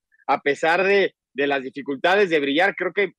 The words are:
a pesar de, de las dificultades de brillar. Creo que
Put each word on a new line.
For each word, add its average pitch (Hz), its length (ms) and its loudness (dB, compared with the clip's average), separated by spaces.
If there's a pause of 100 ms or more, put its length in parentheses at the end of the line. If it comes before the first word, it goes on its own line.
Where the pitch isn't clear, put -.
(260)
a 135 160 0
pesar 165 420 0
de, 196 300 2 (200)
de 139 120 -2
las 139 160 -2
dificultades 143 720 0
de 160 80 2
brillar. 147 360 0
Creo 180 160 -4
que 190 280 -2